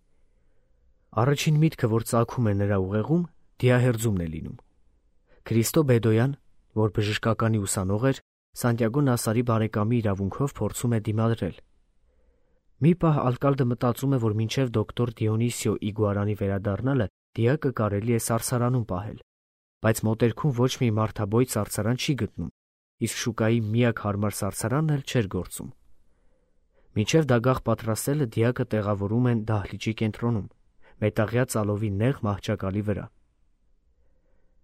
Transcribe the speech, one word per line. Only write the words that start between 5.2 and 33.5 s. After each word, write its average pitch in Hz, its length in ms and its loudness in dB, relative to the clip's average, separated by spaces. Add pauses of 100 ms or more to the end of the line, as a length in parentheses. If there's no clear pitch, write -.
Քրիստո 113 360 2
Բեդոյան, 120 520 4 (420)
որ 110 140 2
բժշկականի 110 720 0
ուսանող 98 460 -2
էր, 135 140 0 (360)
Սանտիագո 120 480 0
Նասարի 120 420 0
բարեկամի 110 520 0
իրավունքով 101 560 -2
փորձում 120 420 -2
է 110 40 2
դիմադրել։ 110 580 -2 (1200)
Մի 151 120 6
պահ 165 260 2
Ալկալդը 131 480 0
մտածում 123 480 0
է, 127 40 2
որ 113 160 0
մինչև 113 380 0
դոկտոր 113 400 0
Դիոնիսիո 110 640 0
Իգուարանի 101 560 0
վերադառնալը 101 720 -2 (220)
դիակը 120 420 0
կարելի 107 440 0
է 113 40 2
սարսարանում 120 640 0
պահել, 95 340 -8 (640)
բայց 110 180 2
մոտերքում 113 540 0
ոչ 123 180 2
մի 120 160 0
մարդաբույծ 110 600 0
սարսարան 107 500 -2
չի - 160 -2
գտնում, 104 380 -6 (480)
իսկ - 180 -4
շուկայի 113 460 0
միակ 117 380 0
հարմար 101 320 -2
սարսարանն 127 600 -2
էլ 139 100 -4
չէր 117 240 0
գործում։ - 400 -8 (1300)
Մինչև 143 340 2
դագաղ 123 300 2
պատրաստելը 117 680 -2
դիակը 117 380 0
տեղավորում 107 640 0
են 117 140 0
դահլիճի 107 500 -4
կենտրոնում, 110 540 -2 (500)
մետաղյա 107 480 0
ծալովի 104 480 -2
նեղ 113 300 0
մահճակալի 101 600 -2
վրա։ 98 220 -2 (1600)